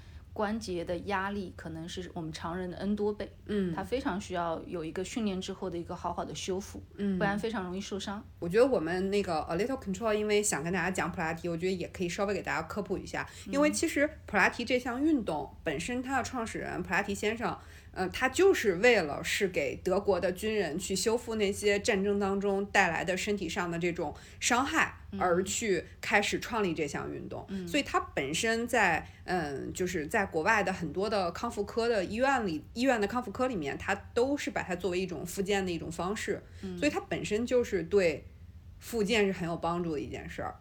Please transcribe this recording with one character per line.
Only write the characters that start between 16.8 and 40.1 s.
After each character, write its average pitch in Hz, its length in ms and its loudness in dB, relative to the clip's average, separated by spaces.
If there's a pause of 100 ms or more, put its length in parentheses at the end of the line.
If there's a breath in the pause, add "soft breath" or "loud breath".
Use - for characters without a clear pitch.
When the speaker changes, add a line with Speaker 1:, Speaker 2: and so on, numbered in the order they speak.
Speaker 2:
普 180 80 -6
拉 180 120 2
提 202 100 -4
先 208 240 0
生， 202 180 -2 (360 loud breath)
呃， 175 180 -2
他 247 180 0
就 359 240 8
是 214 260 4
为 226 240 8
了 151 220 -2
是 - 240 0
给 147 280 0
德 190 240 2
国 196 200 2
的 180 120 2
军 214 240 -2
人 170 240 0
去 - 160 -2
修 220 200 2
复 233 200 -2
那 208 160 4
些 202 280 2
战 202 240 2
争 202 160 2
当 196 200 2
中 196 280 2
带 196 220 4
来 156 160 0
的 180 100 2
身 208 220 0
体 185 100 -4
上 175 220 -2
的 170 80 -2
这 175 160 0
种 160 220 -4 (240 loud breath)
伤 254 260 4
害， 302 300 2 (160)
Speaker 1:
嗯。 196 100 -4
Speaker 2:
而 180 220 4
去 196 420 0 (160 loud breath)
开 214 180 4
始 202 200 0
创 214 240 -2
立 175 100 2
这 151 140 -2
项 143 260 -6
运 131 160 -10
动。 120 200 -10
Speaker 1:
嗯。 190 180 -6
Speaker 2:
所 175 120 0
以 277 40 2
他 - 160 0 (160)
本 143 180 -2
身 226 340 0
在， 196 400 2 (180 loud breath)
嗯， 151 480 -2
就 180 120 -2
是 170 220 -2
在 202 180 2
国 190 160 0
外 208 220 4
的 190 100 0
很 175 180 -6
多 190 160 0
的 196 260 0
康 240 180 -6
复 202 120 -2
科 226 240 -2
的 220 160 2
医 175 120 -4
院 254 320 2
里， 156 260 -4
医 233 80 -4
院 247 180 4
的 202 60 2
康 240 180 0
复 214 60 -8
科 254 180 0
里 254 80 -2
面， 147 220 -2
他 190 160 0 (220)
都 269 200 4
是 277 140 -4
把 185 140 -2
它 175 120 -4
作 180 140 -2
为 180 100 0
一 190 60 0
种 175 180 -6
复 175 160 -6
健 196 240 2
的 185 80 0
一 170 60 -2
种 156 140 -6
方 185 240 -2
式。 - 260 -4 (220 loud breath)
Speaker 1:
嗯。 185 120 -6
Speaker 2:
所 180 120 2
以 302 40 2
他 330 100 -2
本 151 220 -4
身 208 220 0
就 247 180 4
是 190 200 0
对 170 420 4 (540)
复 226 240 0
健 208 240 6
是 196 40 2
很 170 160 -2
有 170 80 -2
帮 170 280 0
助 165 80 0
的 147 100 0
一 123 80 -6
件 - 180 -8